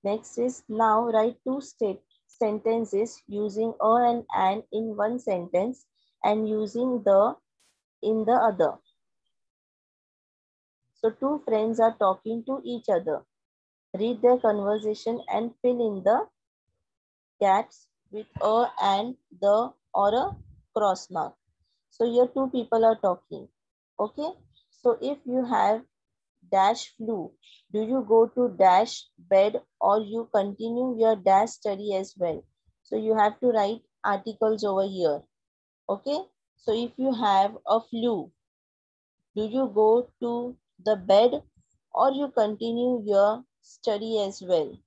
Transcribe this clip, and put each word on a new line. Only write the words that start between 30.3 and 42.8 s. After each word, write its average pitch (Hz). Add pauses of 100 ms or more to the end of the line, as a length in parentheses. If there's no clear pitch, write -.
continue 226
your 220
dash 190
study 202
as 190
well? 175 (380)
So -
you 220
have 214
to 254
write 220 (220)
articles 214
over 196
here. 170 (680)
Okay. 262 (380)
So -
if 233
you 262
have 208 (100)
a 220
flu, 226 (1080)
do 214
you 247
go 220 (120)
to 240 (280)
the 214
bed 202 (500)
or 269
you 277
continue 233